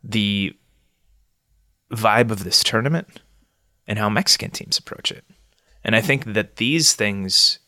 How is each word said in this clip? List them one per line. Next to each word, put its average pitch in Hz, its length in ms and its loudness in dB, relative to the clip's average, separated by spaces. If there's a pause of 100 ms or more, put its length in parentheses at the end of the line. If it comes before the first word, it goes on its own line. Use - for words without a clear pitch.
the 101 540 0 (1400)
vibe 110 400 2
of 98 140 -6
this - 180 0
tournament 139 560 -2 (680)
and 104 120 -4
how 107 100 0
Mexican - 420 0
teams - 260 -6
approach - 340 -8
it. - 140 -16 (580)
And 110 140 2
I 113 40 4
think 139 220 0 (100)
that 104 240 -2
these 151 360 2
things 98 760 0